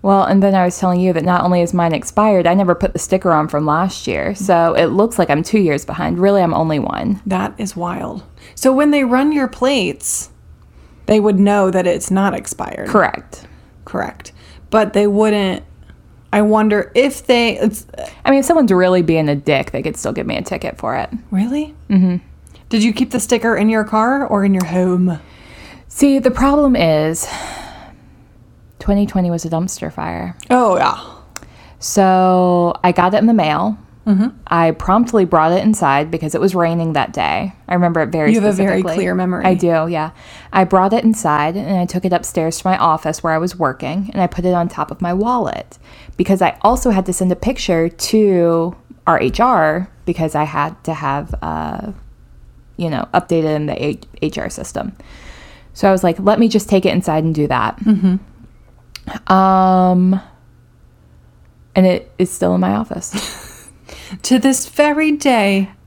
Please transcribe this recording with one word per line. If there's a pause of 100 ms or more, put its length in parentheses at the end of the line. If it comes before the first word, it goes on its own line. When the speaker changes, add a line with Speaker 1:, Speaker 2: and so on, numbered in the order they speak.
Speaker 1:
Well,
and
then
I
was
telling
you
that
not
only
is
mine
expired,
I
never
put
the
sticker
on
from
last
year.
So
it
looks
like
I'm
two
years
behind.
Really,
I'm
only
one.
Speaker 2:
That
is
wild. (320)
So
when
they
run
your
plates, (760)
they
would
know
that
it's
not
expired.
Speaker 1:
Correct. (400)
Speaker 2:
Correct. (400)
But
they
wouldn't, (680)
I
wonder
if
they,
it's (400)
Speaker 1:
I
mean,
if
someone's
really
being
a
dick,
they
could
still
give
me
a
ticket
for
it. (180)
Speaker 2:
Really? (160)
Speaker 1:
Mm-hmm. (520)
Speaker 2:
Did
you
keep
the
sticker
in
your
car
or
in
your
home? (680)
Speaker 1:
See,
the
problem
is (1500)
twenty
twenty
was
a
dumpster
fire. (140)
Speaker 2:
Oh,
yeah. (800)
Speaker 1:
So (100)
I
got
it
in
the
mail. (300)
Speaker 2:
Mm-hmm. (180)
Speaker 1:
I
promptly
brought
it
inside
because
it
was
raining
that
day. (140)
I
remember
it
very
Speaker 2:
You
have
a
very
Speaker 1:
specifically.
Speaker 2:
clear
memory.
Speaker 1:
I
do,
yeah. (420)
I
brought
it
inside
and
I
took
it
upstairs
to
my
office
where
I
was
working,
and
I
put
it
on
top
of
my
wallet (400)
because
I
also
had
to
send
a
picture
to (300)
our
H
R (180)
because
I
had
to
have,
uh, (880)
you
know,
updated
in
the
H- (200)
H
R
system. (840)
So
I
was
like,
"Let
me
just
take
it
inside
and
do
that."
Speaker 2:
Mm-hmm. (1160)
Speaker 1:
Um, (1600)
and
it
is
still
in
my
office.
<laughs> (760)
Speaker 2:
To
this
very
day. (160)